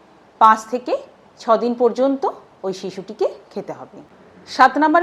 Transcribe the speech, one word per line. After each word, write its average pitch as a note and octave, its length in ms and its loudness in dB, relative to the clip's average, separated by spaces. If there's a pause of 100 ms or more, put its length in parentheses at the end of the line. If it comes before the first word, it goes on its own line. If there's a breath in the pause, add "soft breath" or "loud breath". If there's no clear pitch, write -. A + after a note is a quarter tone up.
(400)
পাঁচ A3 200 6 (120)
থেকে B3 200 -6 (480)
ছ - 40 -20 (180)
দিন A#3+ 180 -2
পর্যন্ত C4 420 0 (440)
ওই F#3+ 140 -4
শিশুটিকে G3 460 -8 (260)
খেতে E3 260 -12
হবে। C3+ 200 -20 (500)
সাত B3+ 240 4 (100)
নম্বর D#4 200 4